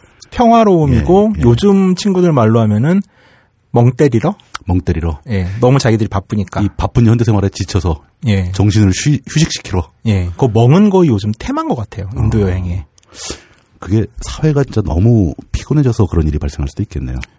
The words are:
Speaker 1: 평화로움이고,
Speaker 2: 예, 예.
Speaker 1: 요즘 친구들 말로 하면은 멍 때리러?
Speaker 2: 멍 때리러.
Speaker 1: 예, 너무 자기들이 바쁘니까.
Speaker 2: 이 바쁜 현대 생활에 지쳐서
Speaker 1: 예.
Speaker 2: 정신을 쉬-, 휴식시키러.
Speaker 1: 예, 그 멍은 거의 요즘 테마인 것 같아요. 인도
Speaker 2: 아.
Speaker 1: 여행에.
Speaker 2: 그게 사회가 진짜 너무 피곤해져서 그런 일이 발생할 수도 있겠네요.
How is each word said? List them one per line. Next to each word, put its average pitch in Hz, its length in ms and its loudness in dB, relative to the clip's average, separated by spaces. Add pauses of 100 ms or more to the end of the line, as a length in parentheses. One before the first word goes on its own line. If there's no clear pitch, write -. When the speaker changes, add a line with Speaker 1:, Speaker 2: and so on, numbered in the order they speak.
(320)
Speaker 1:
평화로움이고, 196 1040 4
Speaker 2:
예, 160 40 -4
예. - 40 -2
Speaker 1:
요즘 190 500 4
친구들 180 380 0
말로 113 280 2
하면은 117 400 2 (680)
멍 120 220 2
때리러? 143 420 0 (320)
Speaker 2:
멍 92 140 0
때리러. 80 480 -4
Speaker 1:
예, 95 180 -4 (140)
너무 131 180 4
자기들이 110 300 0
바쁘니까. 101 540 -6
Speaker 2:
이 101 140 0
바쁜 113 300 0
현대 113 180 2
생활에 101 260 2
지쳐서 90 520 -4 (240)
Speaker 1:
예. 95 260 0
Speaker 2:
정신을 98 400 2
쉬-, 147 360 -2
휴식시키러. - 600 -4 (180)
Speaker 1:
예, 92 300 0
그 135 160 2
멍은 143 380 4
거의 185 200 4
요즘 104 280 -2
테마인 311 300 -6
것 196 80 -4
같아요. 98 400 -10
인도 110 220 0
Speaker 2:
아. 104 40 2
Speaker 1:
여행에. 92 440 -4 (960)
Speaker 2:
그게 98 260 -2 (140)
사회가 143 440 -2
진짜 - 180 -2
너무 95 520 2 (180)
피곤해져서 123 540 0
그런 80 220 0
일이 73 100 -2
발생할 73 300 -6
수도 - 160 -8
있겠네요. 64 320 -8 (220)